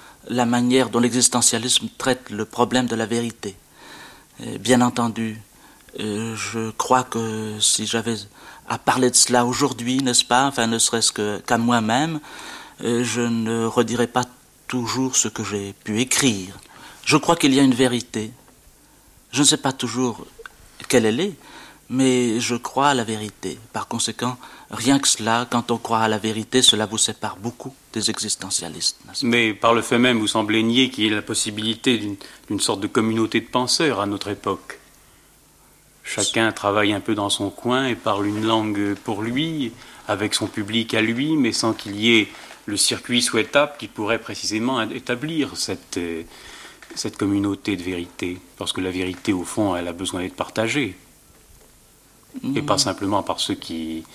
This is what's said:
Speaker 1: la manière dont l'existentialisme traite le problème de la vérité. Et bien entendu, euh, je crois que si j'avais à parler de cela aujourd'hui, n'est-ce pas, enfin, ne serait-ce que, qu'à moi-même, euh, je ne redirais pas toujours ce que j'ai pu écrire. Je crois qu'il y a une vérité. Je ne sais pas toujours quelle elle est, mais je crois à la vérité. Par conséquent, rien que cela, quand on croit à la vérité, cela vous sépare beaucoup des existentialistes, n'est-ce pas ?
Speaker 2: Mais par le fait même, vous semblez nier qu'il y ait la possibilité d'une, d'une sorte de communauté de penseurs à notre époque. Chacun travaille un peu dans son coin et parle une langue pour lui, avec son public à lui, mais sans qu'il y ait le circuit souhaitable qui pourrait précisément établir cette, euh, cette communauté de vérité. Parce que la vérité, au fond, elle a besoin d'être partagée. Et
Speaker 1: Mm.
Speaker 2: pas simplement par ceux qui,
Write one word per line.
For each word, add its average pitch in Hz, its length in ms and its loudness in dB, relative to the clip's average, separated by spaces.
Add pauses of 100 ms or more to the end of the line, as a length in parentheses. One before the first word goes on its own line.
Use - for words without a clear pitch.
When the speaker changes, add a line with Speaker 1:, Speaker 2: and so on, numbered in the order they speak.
(280)
Speaker 1:
la 120 180 2
manière 123 440 4
dont 120 100 2
l'existentialisme 120 880 2 (100)
traite 127 320 -2
le 107 140 -4
problème 120 420 2
de 113 100 -2
la 113 100 -2
vérité. 113 500 -4 (840)
Et 113 160 -8
bien 120 220 4
entendu, 113 600 0 (600)
euh, 107 360 -4
je 110 360 -6
crois 127 320 2
que 110 560 -6
si - 260 0
j'avais 113 300 -2 (520)
à 117 100 -4
parler 127 320 2
de - 60 -2
cela 123 300 4
aujourd'hui, 123 520 0
n'est-ce 127 260 2
pas, 127 220 4
enfin, 127 200 0
ne 113 120 0
serait-ce 113 340 2
que, 104 340 -2
qu'à 117 120 4
moi-même, 120 600 2 (640)
euh, 120 200 0
je 117 180 -2
ne 113 420 0
redirais 117 440 2
pas 123 160 0 (440)
toujours 127 480 -2
ce - 120 2
que 110 160 -6
j'ai 101 280 -6 (120)
pu 107 160 0
écrire. 110 540 0 (500)
Je 151 120 4
crois 170 200 4
qu'il 143 180 4
y 139 60 6
a - 20 8
une 131 120 8
vérité. 117 580 0 (1000)
Je 123 80 0
ne 147 60 6
sais 156 100 6
pas 139 160 -2
toujours 120 540 -4 (600)
quelle 117 180 6
elle 117 140 2
est, 185 140 -2 (540)
mais 123 520 2
je 120 160 -2
crois 135 320 0
à 139 60 4
la 120 100 0
vérité. 107 540 -8 (140)
Par - 140 -6
conséquent, 120 500 -4 (360)
rien 120 260 4
que 139 80 0
cela, 113 420 2
quand 120 220 0
on 113 80 2
croit 113 220 0
à 110 80 4
la 107 100 2
vérité, 110 440 0
cela 107 240 4
vous 107 120 -6
sépare - 380 -4
beaucoup 120 360 -10 (200)
des 107 180 -2
existentialistes, 87 960 -4
n'est-ce - 140 -10
pas ? 120 80 0
Speaker 2:
Mais 117 260 4
par 117 180 4
le 113 100 4
fait 120 160 2
même, 123 200 4
vous 107 80 0
semblez 110 380 2
nier 127 260 4
qu'il 107 140 -2
y - 20 2
ait 107 80 2
la 104 80 -2
possibilité 110 760 -2
d'une, 104 180 -6 (320)
d'une 104 120 -2
sorte 101 200 0
de 104 80 -2
communauté 113 520 0
de 117 60 -6
penseurs 127 540 0
à 104 60 0
notre 101 220 -4
époque. 98 520 -6 (1200)
Chacun 110 500 0
travaille 104 400 2
un 101 80 -2
peu 107 140 -2
dans 101 160 -2
son 101 200 0
coin 127 360 -2
et 120 80 0
parle 101 320 0
une 104 200 -2
langue 104 480 2 (100)
pour 104 180 -4
lui, 135 500 -2 (360)
avec 104 260 0
son 110 120 -2
public 110 480 -4
à 110 60 2
lui, 127 360 0
mais 117 160 2
sans 113 200 0
qu'il 101 240 -8
y 113 220 6
ait 101 100 2 (380)
le 104 100 -4
circuit 120 460 0
souhaitable 143 560 2
qui 107 100 -10
pourrait 110 320 -2
précisément 113 640 -4
établir 127 720 -4
cette, - 420 -6
euh, 85 240 -4 (720)
cette - 220 -8
communauté 101 600 0
de 87 60 -10
vérité. 90 580 -6 (160)
Parce - 160 -6
que - 80 -6
la 92 100 -2
vérité, 92 420 -2
au 90 120 0
fond, 98 320 0
elle 87 120 -4
a 87 40 -6
besoin 90 280 -6
d'être 92 160 -6
partagée. 113 600 -2 (1600)
Et 127 60 0
Speaker 1:
Mm. - 60 -6
Speaker 2:
pas 98 120 4
simplement 98 440 0
par 87 180 -6
ceux - 140 -2
qui, 80 500 -8 (100)